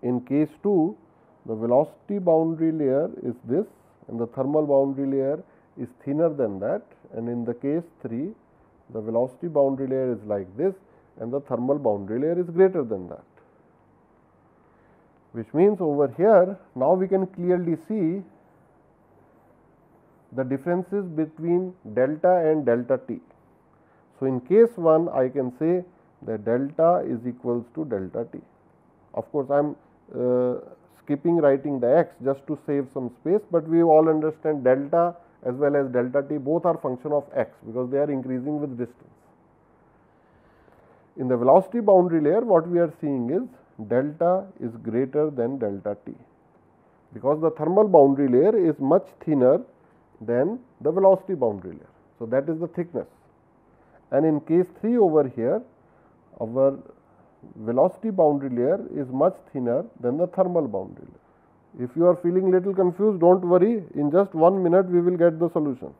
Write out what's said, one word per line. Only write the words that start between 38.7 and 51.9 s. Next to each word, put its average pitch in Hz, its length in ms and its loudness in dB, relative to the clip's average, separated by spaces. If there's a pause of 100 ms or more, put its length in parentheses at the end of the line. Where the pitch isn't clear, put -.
distance. - 400 -12 (2000)
In 131 100 -4
the 127 80 0
velocity 170 440 4
boundary 180 420 4
layer, 165 200 2
what 175 280 2
we 175 100 0
are 165 220 0
seeing 135 300 -4
is 185 100 -2 (480)
delta 156 560 0 (160)
is 120 160 -8
greater 131 540 -2
than 127 260 -4
delta 101 480 -6
t, 117 80 -14 (1000)
because 139 280 -2
the 160 100 2
thermal 175 360 0
boundary 139 420 6
layer 156 260 4
is 170 240 2
much 151 280 2 (180)
thinner 143 340 4 (640)
than 135 360 -2 (220)
the 143 100 0
velocity 190 420 4
boundary 104 380 -4
layer. 78 180 -20 (300)